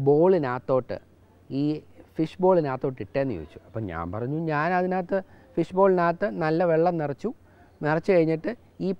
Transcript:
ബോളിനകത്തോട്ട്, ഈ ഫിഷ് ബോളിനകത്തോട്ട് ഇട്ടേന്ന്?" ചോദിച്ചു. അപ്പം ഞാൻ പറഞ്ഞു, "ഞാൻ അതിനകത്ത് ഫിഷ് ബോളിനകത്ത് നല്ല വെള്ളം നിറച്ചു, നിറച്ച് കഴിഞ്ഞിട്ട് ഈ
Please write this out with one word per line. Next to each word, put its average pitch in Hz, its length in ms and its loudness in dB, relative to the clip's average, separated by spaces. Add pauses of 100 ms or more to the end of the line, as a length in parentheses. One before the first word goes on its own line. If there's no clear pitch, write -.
ബോളിനകത്തോട്ട്, 143 920 2 (640)
ഈ - 20 0 (520)
ഫിഷ് 160 260 -4
ബോളിനകത്തോട്ട് 147 600 0
ഇട്ടേന്ന്?" 135 360 -4
ചോദിച്ചു. 78 300 -14
അപ്പം 110 240 -8
ഞാൻ 85 200 -8
പറഞ്ഞു, 123 260 -6 (140)
"ഞാൻ 156 280 -2
അതിനകത്ത് 185 400 -2 (360)
ഫിഷ് 170 200 -4
ബോളിനകത്ത് 185 540 2 (140)
നല്ല 160 280 0
വെള്ളം 170 300 2
നിറച്ചു, 147 280 -6 (560)
നിറച്ച് 160 260 0
കഴിഞ്ഞിട്ട് 160 400 2 (280)
ഈ 180 200 -4